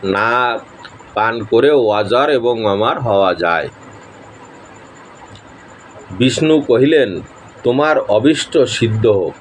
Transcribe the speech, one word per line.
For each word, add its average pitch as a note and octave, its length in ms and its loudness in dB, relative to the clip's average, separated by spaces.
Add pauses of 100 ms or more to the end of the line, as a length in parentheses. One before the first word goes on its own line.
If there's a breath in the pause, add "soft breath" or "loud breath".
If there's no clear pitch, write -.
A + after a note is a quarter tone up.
না A2+ 560 0 (540)
পান A2+ 300 -2
করেও B2 440 2
অজর G#2+ 420 0
এবং A#2+ 360 -2
অমর A2 340 -2
হওয়া G2 340 0
যায়। E2+ 360 -2 (2500)
বিষ্ণু C#3 500 0
কহিলেন, B2+ 600 2 (420)
"তোমার C#3+ 360 2
অভিষ্ট C#3+ 580 0
সিদ্ধ A2 500 0
হোক।" F#2+ 340 0